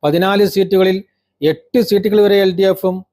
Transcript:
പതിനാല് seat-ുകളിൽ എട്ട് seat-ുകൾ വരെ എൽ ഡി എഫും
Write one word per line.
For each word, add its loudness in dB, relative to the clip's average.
പതിനാല് 0
seat-ുകളിൽ 0
എട്ട് -2
seat-ുകൾ 0
വരെ 4
എൽ 2
ഡി -2
എഫും -2